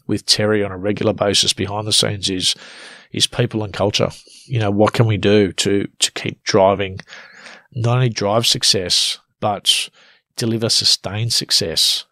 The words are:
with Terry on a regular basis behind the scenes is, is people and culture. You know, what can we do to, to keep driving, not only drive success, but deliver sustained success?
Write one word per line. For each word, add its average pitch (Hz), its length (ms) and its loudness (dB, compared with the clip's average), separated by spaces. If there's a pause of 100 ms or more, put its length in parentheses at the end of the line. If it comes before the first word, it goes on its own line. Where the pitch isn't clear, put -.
with 101 200 -4
Terry 107 360 2
on 101 80 -4
a 95 60 -10
regular 101 380 -2
basis - 400 0
behind 101 320 -4
the 117 80 -4
scenes 101 340 -2
is, 92 260 -2 (560)
is - 160 -2
people 113 380 -2
and 98 80 -10
culture. - 380 0 (340)
You 123 140 -4
know, 107 120 0
what 104 220 4
can 117 140 4
we 107 100 2
do 101 360 4
to, 101 360 0 (120)
to - 120 -2
keep - 300 -10
driving, 98 560 2 (720)
not 117 220 0
only 127 160 2
drive 107 360 0
success, - 720 0 (220)
but - 480 -2 (480)
deliver 113 320 -2
sustained 110 640 0
success? - 800 0